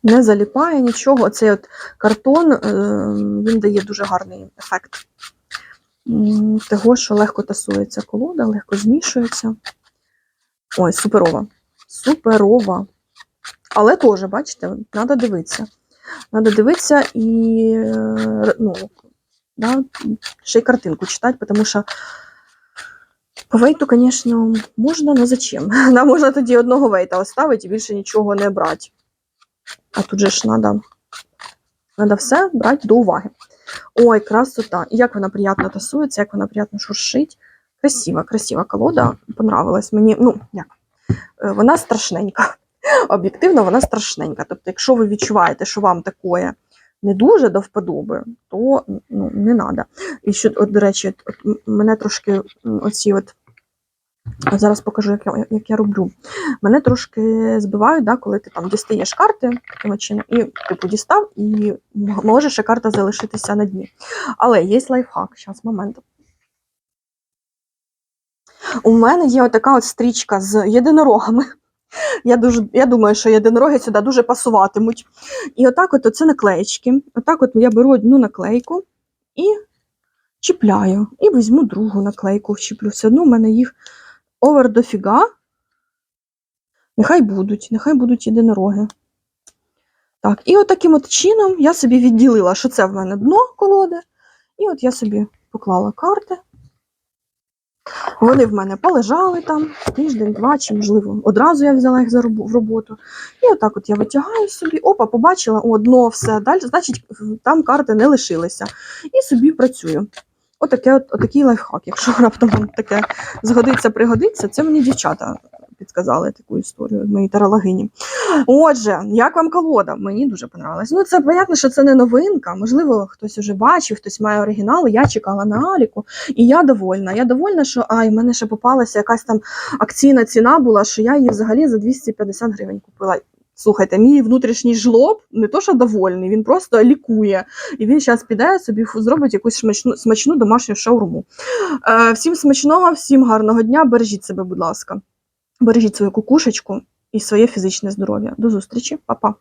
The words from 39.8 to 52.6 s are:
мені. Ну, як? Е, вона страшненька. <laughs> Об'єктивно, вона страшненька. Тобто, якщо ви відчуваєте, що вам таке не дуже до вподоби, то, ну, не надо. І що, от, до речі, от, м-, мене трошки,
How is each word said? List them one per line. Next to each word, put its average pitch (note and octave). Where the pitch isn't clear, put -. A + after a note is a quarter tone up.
мені. G#3+
Ну, A#3+
як? F3+
Е, G3+
вона A3
страшненька. -
<laughs> C#5
Об'єктивно, A#3+
вона F#3+
страшненька. D#3
Тобто, -
якщо G#3+
ви A3+
відчуваєте, G3+
що -
вам F3+
таке F3+
не G3+
дуже C4
до F#3+
вподоби, F3
то, B3+
ну, G#3
не G#3
надо. -
І G#3
що, G#3+
от, G#3
до G3+
речі, G3
от, -
м-, G#3+
мене G#3+
трошки, G#3+